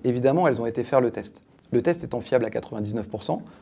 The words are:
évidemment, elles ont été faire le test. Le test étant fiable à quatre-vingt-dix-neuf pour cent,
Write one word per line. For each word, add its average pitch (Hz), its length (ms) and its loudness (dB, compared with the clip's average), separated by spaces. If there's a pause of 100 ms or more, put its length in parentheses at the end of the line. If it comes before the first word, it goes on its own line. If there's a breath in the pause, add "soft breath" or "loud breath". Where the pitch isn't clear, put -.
évidemment, 135 420 4
elles 117 160 2
ont 117 40 -2
été 120 180 -2
faire 131 160 4
le 120 100 2
test. - 320 -10 (300)
Le 120 100 4
test 165 220 0
étant 123 160 -6
fiable 123 240 2
à 110 60 -2
quatre-vingt-dix-neuf 110 580 -6
pour - 160 -8
cent, - 180 -4 (200 loud breath)